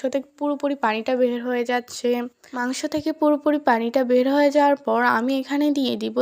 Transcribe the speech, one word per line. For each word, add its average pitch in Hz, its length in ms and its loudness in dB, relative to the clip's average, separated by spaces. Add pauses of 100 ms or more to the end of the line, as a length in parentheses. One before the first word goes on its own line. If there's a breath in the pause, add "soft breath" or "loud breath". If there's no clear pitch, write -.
(120)
থেকে 269 160 -4 (100)
পুরোপুরি 285 380 -2
পানিটা 226 400 -2
বের 247 280 2
হয়ে 240 220 -2
যাচ্ছে। 247 440 -4 (440)
মাংস 254 320 -4
থেকে 302 280 -4
পুরোপুরি 302 460 2
পানিটা 233 440 0
বের 247 280 2
হয়ে 285 200 4
যাওয়ার 285 260 4
পর 226 220 0 (100)
আমি 240 280 0
এখানে 285 340 -2
দিয়ে 269 240 0
দিব 220 260 -6